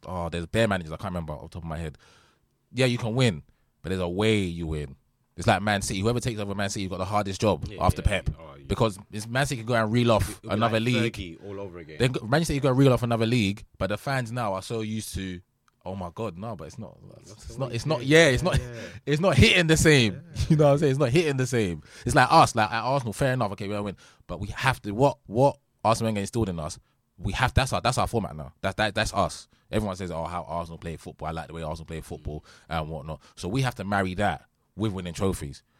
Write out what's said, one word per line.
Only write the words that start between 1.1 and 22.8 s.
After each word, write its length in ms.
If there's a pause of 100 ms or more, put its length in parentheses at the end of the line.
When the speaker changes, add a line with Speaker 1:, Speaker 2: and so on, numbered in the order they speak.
Speaker 1:
remember 220
off 80
the 60
top 160
of 40
my 80
head. 220 (760)
Yeah, 140
you 120
can 160
win, 280 (400)
but 80
there's 100
a 80
way 320
you 280
win. 280 (400)
It's 100
like 160
Man 200
City. 180
Whoever 200
takes 200
over 140
Man 140
City, 140
you've 80
got 80
the 60
hardest 360
job 280
Speaker 2:
Yeah, 160
Speaker 1:
after 180
Speaker 2:
yeah, 60
Speaker 1:
Pep. 220
Speaker 2:
yeah. 100
Oh, 180
yeah. 80
Speaker 1:
Because 320 (140)
it's, 160
Man 180
City 140
can 60
go 80
and 180
reel 180
off 180
Speaker 2:
It'll 140
be 140
Speaker 1:
another 240
Speaker 2:
like 140
Speaker 1:
league. 200
Speaker 2:
Fergie 320
all 140
over 180
again. 220
Speaker 1:
Then 120
go, 140
Man 180
City 140
can 60
go 60
and 80
reel 140
off 120
another 220
league, 360 (160)
but 100
the 100
fans 340
now 220
are 80
so 180
used 340
to, 260 (440)
"Oh 100
my 200
God, 220
no," 200
but 100
it's 120
not, 200 (160)
Speaker 2:
That's 180
Speaker 1:
it's 220
Speaker 2:
the 60
Speaker 1:
not, 80
Speaker 2:
way 80
Speaker 1:
it's 80
Speaker 2:
to 40
Speaker 1:
not, 100
Speaker 2:
do 40
it. 60
Speaker 1:
yeah, 200
it's 140
not, 160
Speaker 2:
Yeah. 80 (400)
Speaker 1:
it's 140
not 160
hitting 320
the 80
same. 380 (140)
<laughs> 60
Speaker 2:
Yeah. 140
Speaker 1:
You 80
know 80
what 80
I'm 60
saying? 120
It's 100
not 100
hitting 260
the 100
same. 360 (220)
It's 120
like 160
us, 240
like, 160
at 100